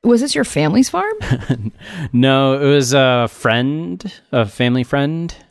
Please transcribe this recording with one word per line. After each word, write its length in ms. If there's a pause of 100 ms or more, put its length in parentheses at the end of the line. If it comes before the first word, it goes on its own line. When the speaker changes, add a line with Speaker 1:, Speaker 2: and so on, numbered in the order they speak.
Speaker 1:
Was 180
this 120
your 120
family's 440
farm? 320
Speaker 2:
<laughs> 520 (400)
No, 400
it 200
was 200
a 360
friend, 840 (200)
a 140
family 380
friend. 500 (180)